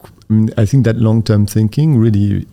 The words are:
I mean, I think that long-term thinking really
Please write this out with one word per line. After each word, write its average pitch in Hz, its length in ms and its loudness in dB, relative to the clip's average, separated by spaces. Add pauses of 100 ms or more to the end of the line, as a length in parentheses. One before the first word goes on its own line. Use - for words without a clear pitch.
I - 320 -10
mean, 110 220 0
I 110 80 0
think 127 200 0
that 113 120 0
long-term 110 500 0
thinking 120 520 0
really 101 540 0